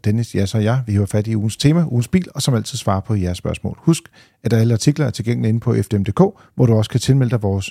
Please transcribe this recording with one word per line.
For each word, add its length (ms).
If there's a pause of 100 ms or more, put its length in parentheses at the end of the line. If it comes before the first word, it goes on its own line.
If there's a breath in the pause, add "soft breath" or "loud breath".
Dennis, 300
Jas 200
og 100
jeg, 220
vi 60
hiver 140
fat 200
i 100
ugens 200
tema, 300
ugens 220
bil, 260
og 80
som 120
altid 240
svarer 220
på 140
jeres 240
spørgsmål. 420
Husk, 220 (400 soft breath)
at 100
alle 220
artikler 320
er 40
tilgængelige 380
inde 120
på 220
F 60
D 60
M 100
D 40
K, 120 (340 soft breath)
hvor 120
du 80
også 160
kan 100
tilmelde 300
dig 120
vores 280